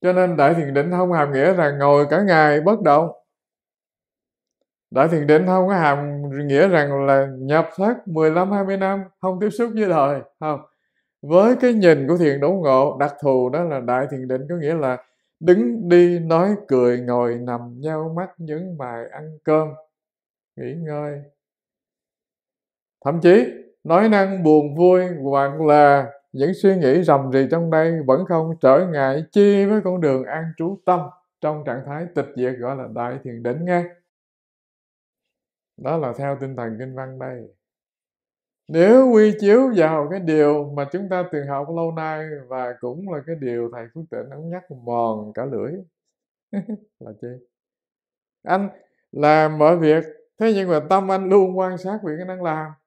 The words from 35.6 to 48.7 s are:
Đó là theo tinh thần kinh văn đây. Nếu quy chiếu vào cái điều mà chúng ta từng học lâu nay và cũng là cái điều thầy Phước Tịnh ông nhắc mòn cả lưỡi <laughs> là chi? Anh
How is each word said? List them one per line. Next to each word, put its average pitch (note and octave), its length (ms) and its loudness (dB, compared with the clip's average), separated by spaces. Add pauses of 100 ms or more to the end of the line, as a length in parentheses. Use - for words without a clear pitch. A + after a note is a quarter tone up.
Đó C3 200 -6
là C#3 220 -6
theo C#3 220 -6
tinh C3+ 160 -10
thần A2+ 220 -10
kinh C3 160 -14
văn C3 240 -14
đây. B2+ 300 -14 (1200)
Nếu A3 420 6
quy G#3+ 300 6
chiếu A#3 360 4
vào D#3 340 2
cái F#3+ 100 -6
điều D3+ 560 0
mà C#3 160 -6
chúng F#3+ 160 -8
ta F3+ 240 -4
từng C#3+ 140 -8
học C#3 200 -6 (100)
lâu E3 160 -4
nay D#3 360 -8 (200)
và B2+ 320 -8
cũng E3 320 -10
là D3+ 140 -8
cái E3 140 -10
điều A#2+ 340 -6
thầy A#2+ 100 -14 (100)
Phước D#3+ 160 -14
Tịnh - 200 -12
ông D3+ 200 -14
nhắc F3 120 -12 (220)
mòn A2+ 500 -4
cả A#2 100 -8
lưỡi B2+ 280 -8 (800)
<laughs> G3+ 80 -6 (400)
là A#2 200 -18
chi? A#2+ 80 -14 (1120)
Anh F#3+ 260 -2 (440)